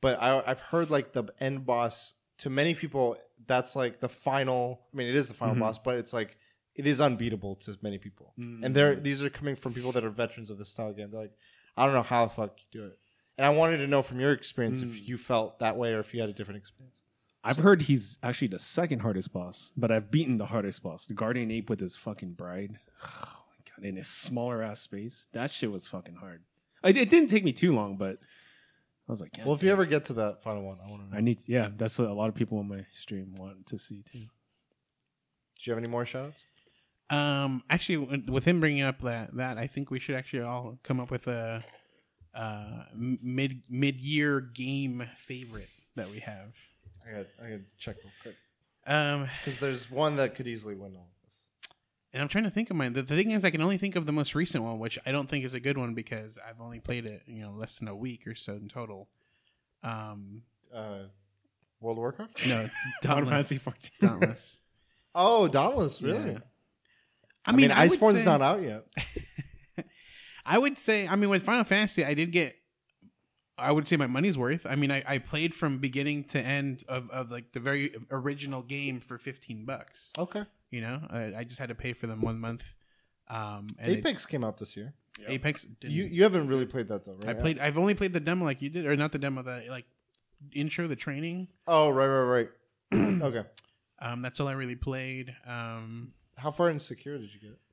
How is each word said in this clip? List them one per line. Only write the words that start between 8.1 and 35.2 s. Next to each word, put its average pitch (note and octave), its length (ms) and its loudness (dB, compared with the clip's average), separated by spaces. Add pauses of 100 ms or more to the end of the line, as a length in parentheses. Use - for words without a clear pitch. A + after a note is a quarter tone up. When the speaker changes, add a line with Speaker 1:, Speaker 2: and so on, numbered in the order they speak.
Speaker 1:
And A#2+ 400 -6
they're, C#3+ 200 8
Speaker 2:
Mm. - 60 -8
Speaker 1:
these C#3 200 -2
are C#3+ 80 -2
coming C#3 260 -6
from B2 180 -6
people B2 180 -4
that A#2+ 120 2
are A2+ 60 -2
veterans A2 400 -4
of G2+ 80 -12
this G#2 100 -12
style G#2+ 240 -6
game. G2+ 180 -12
They're A2 120 -10
like, G#2 140 -14 (400)
"I B2 80 4
don't C#3 100 4
know A#2+ 100 4
how A#2+ 220 4
the G2+ 40 -4
fuck G#2+ 300 -6
you - 200 -16
do G#2 60 -12
it." F#2+ 100 -18 (400)
And C3+ 80 0
I C#3+ 60 8
wanted D#3+ 280 6
to C#3 100 -2
know C#3 140 6
from B2+ 180 -4
your C#3 120 4
experience B2+ 480 0
Speaker 2:
Mm. B2+ 40 -2
Speaker 1:
if A2 240 -10
you B2 100 -6
felt A2 400 0
that A2 180 0
way A#2+ 180 0
or A2 40 0
if G#2 160 -6
you A#2+ 60 -2
had G#2+ 100 -2
a - 20 -8
different G2+ 260 -10
experience. - 420 -20 (420)
Speaker 2:
I've B2 160 2
heard F3 240 10
he's B2+ 400 2
actually B2 260 0
the F#2 120 -4
second D#3+ 400 0
hardest G2+ 320 0
boss, F2+ 440 -10
but A#2 140 2
I've A2 200 4
beaten C#3+ 280 4
the G#2 80 -2
hardest G2+ 360 -2
boss, - 240 -10
the G#2+ 80 -8
Guardian A2+ 360 -2
Ape A2 200 -4
with G#2 100 0
his F2+ 160 -6
fucking G2+ 380 -8
bride. F#2 440 -8 (240)
<sighs> - 20 -20
Oh - 440 -16
my - 280 -20
God, G2 80 -18
in F#2+ 140 -6
a - 60 -12
smaller A#2+ 580 -2
ass G#2 180 -6
space. G#2+ 520 -12
That A#2+ 180 -4
shit A2 220 -4
was F#2 160 -10
fucking F2 280 -14
hard. E2+ 260 -18 (420)
I, F#3+ 60 8
it B3 200 8
didn't E4+ 180 8
take G3+ 160 6
me D3+ 80 4
too E3+ 220 4
long, G#2 220 -2
but F#2+ 220 -4 (880)
I B2 40 -4
was A2 80 -6
like, E2+ 120 -14 (120)
Speaker 1:
Well, C#3+ 100 2
if D3 100 -4
you F#3+ 40 8
Speaker 2:
"God G3 80 6
damn." F#3+ 40 4
Speaker 1:
ever F3+ 60 6
get D3 200 2
to - 80 -6
that G#2+ 300 -2
final G#2 200 -4
one, F#2+ 200 -10
I G2 60 -16
wanna G2+ 180 -14
know. G2 80 -8
Speaker 2:
I G#2 60 0
need A#2 180 4
to, - 100 -10
yeah, A#2 260 2
that's A2 220 -2
what A#2 100 2
a G#2 60 -2
lot G#2 140 0
of G#2+ 80 -2
people A2 220 0
on G2+ 100 -4
my G2 240 -10
stream F#2+ 420 -12
want F#2+ 320 -16
to G#2+ 140 -10
see G2+ 220 -14
too. - 160 -20
Speaker 1:
Do A2 60 -14 (1400)